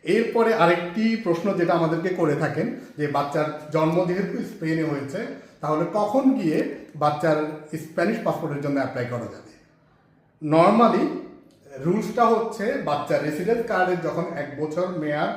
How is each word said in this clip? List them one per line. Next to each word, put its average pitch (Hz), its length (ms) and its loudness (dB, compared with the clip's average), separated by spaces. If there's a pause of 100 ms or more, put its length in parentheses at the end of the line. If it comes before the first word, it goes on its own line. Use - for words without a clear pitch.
এরপরে 226 500 2
আরেকটি 180 600 2
প্রশ্ন 190 380 0
যেটা 175 200 2
আমাদেরকে 165 360 0
করে 160 260 2
থাকেন 156 400 -2 (220)
যে 147 100 -2
বাচ্চার 143 380 0 (260)
জন্ম 165 340 2
যেহেতু 180 380 -2
স্পেনে 160 400 -4
হয়েছে 143 420 -4 (360)
তাহলে 151 320 0
কখন 254 400 4
গিয়ে 165 420 0 (200)
বাচ্চার 151 720 0 (100)
স্প্যানিশ 185 460 -2
পাসপোর্টের 156 380 -4
জন্য 139 180 -2
অ্যাপ্লাই 123 300 -4
করা 120 160 -6
যাবে? - 280 -16 (1000)
normally 214 520 6 (720)
রুলসটা 220 460 2
হচ্ছে 226 600 0
বাচ্চার 143 380 0
রেসিডেন্স 214 440 -2
কার্ডের 180 340 0
যখন 170 240 -2 (100)
এক 139 260 -8
বছর 160 260 -2
মেয়াদ 151 500 -2